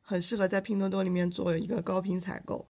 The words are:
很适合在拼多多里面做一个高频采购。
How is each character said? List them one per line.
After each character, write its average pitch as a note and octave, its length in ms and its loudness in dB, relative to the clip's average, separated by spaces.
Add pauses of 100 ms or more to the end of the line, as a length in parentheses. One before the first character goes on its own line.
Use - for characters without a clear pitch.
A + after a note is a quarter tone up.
很 F3+ 220 -2
适 G#3 160 -4
合 F#3+ 100 4
在 G3 100 2
拼 G3 200 0
多 G3 100 2
多 F#3+ 140 0
里 F#3 80 2
面 F3+ 200 2
做 F3 240 0
一 E3 120 -2
个 E3 160 -2
高 F#3 180 0
频 F#3 180 -2
采 F3+ 280 -6
购。 - 260 -6